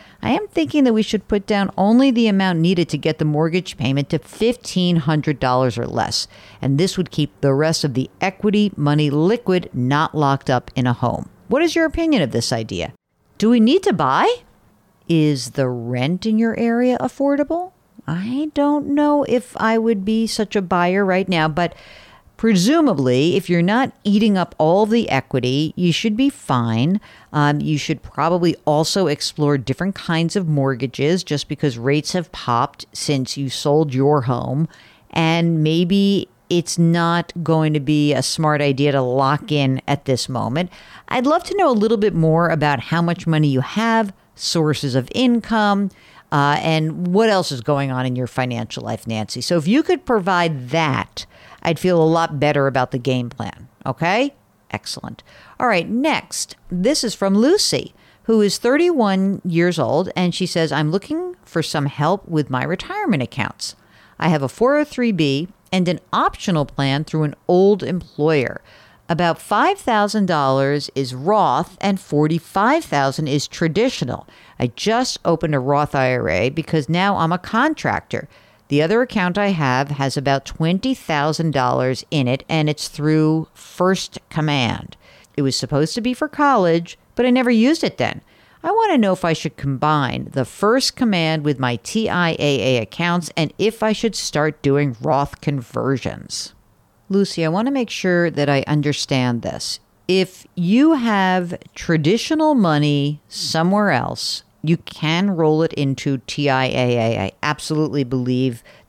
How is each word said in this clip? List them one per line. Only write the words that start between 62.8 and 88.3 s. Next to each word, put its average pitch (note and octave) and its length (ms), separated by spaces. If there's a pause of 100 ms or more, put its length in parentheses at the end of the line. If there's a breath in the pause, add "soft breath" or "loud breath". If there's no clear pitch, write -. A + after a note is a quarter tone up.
accounts. - 540 (420 soft breath)
I D#3+ 80
have D#3 160
a B2+ 60
four C4+ 280
oh D4+ 60
three B3 300
B D#3 340 (260)
and F#3 140
an F3+ 140 (100)
optional G3 540
plan C#3 400
through D#3 180
an C#3+ 120 (120)
old F#3+ 340
employer. D3+ 800 (460 soft breath)
About E3 320
five D4 400
thousand G#3 460
dollars C#3 720
is C3 200
Roth D#3+ 640
and G3 180
forty-five F#3 840
thousand C#3 460
is C#3 180
traditional. E3+ 800 (320 loud breath)
I B2 80
just A3+ 560
opened D#3+ 320
a C3+ 40
Roth C#3+ 360
I C3 180
R A#2 160
A F#2 200
because D#3 400
now F3+ 280
I'm D#3+ 140
a F3+ 60
contractor. A3 880 (400 soft breath)
The C#3+ 140
other G3+ 200
account F#3+ 360
I G3+ 120
have C#3 420
has C#3 260
about C#3 280
twenty F#3 480
thousand D#3+ 580
dollars B2+ 600
in C3+ 160
it, B2+ 220
and D3+ 200
it's - 200
through D#3 640
First - 640 (100)
Command. C#3+ 680 (380 soft breath)
It D3+ 60
was C3+ 160
supposed D3 380
to A#3+ 60
be B3 120
for D4+ 140
college, F#3+ 720 (180)
but B3 100
I B3+ 40
never B3 220
used B3 320
it - 140
then. - 240 (420 soft breath)